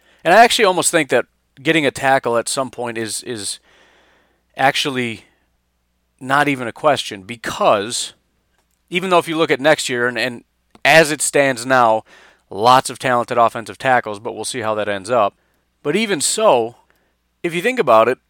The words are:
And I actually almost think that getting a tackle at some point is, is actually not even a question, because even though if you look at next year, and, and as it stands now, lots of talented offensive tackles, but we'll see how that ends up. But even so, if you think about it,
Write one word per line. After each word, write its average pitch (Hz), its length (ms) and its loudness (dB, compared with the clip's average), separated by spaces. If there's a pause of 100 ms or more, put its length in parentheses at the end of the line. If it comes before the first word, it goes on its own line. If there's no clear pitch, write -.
(220)
And 165 100 2
I 226 120 8
actually 233 220 2
almost 180 260 0
think 160 180 0
that 123 160 2 (340)
getting 156 240 0
a 131 60 2
tackle 131 460 0
at 113 120 -2
some 131 220 -4
point 120 260 -8
is, 110 280 -8
is 107 340 -10 (1000)
actually 127 680 -2 (960)
not 139 260 0
even 127 220 -4
a 104 40 -10
question, 120 500 -2
because 117 920 -4 (760)
even 180 200 -4
though 175 80 4
if 160 80 -2
you 165 100 -6
look 156 140 -2
at 131 100 0
next 147 280 2
year, 120 180 -2
and, 120 120 -4
and 120 260 -6 (400)
as 151 260 6
it 151 100 -4
stands 135 460 0
now, 120 380 2 (460)
lots 120 400 4
of 123 80 -12
talented 120 400 -2
offensive 110 400 0
tackles, 120 400 0
but 113 140 -10
we'll 107 120 -12
see 127 160 -8
how 110 140 -4
that 104 140 -4
ends 101 220 -8
up. 110 240 0 (480)
But 151 140 -4
even 202 240 -2
so, 127 560 0 (680)
if 165 120 -6
you 170 80 -6
think 247 160 -2
about 117 300 4
it, 127 100 -2 (120)